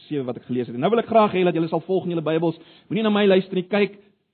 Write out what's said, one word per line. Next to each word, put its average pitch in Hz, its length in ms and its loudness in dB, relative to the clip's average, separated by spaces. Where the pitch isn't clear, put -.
sewe 143 220 -6
wat 113 100 -8
ek - 80 -20
gelees 123 220 -4
het. 117 80 -10
En 127 80 -4
nou 185 80 2
wil 233 100 0
ek - 80 -8
graag 214 240 4
hê 185 120 2
dat 170 100 0
julle 165 140 -2
sal 170 180 -4
volg 185 180 -2
in 175 80 -4
julle 160 120 -4
Bybels. 165 320 0
Moenie 208 180 -2
na 214 40 2
my 208 160 2
luister 190 320 2
nie, 180 80 -6
kyk 196 300 -2